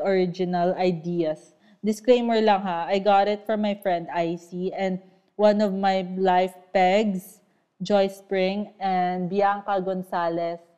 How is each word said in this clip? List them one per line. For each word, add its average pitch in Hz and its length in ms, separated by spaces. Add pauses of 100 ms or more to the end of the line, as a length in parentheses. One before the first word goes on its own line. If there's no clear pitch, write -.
original 180 720
ideas. 170 800 (240)
Disclaimer 233 580
lang 214 220
ha, 170 240
I 196 160
got 196 240
it 208 180
from 214 220
my 208 80
friend 175 400
Icy 175 580
and 190 300 (340)
one 208 240
of 208 140
my 190 400
life 185 400 (160)
pegs, 190 720 (400)
Joy 196 260
Spring 196 720
and 180 500
Bianca 202 540
Gonzalez 170 800 (160)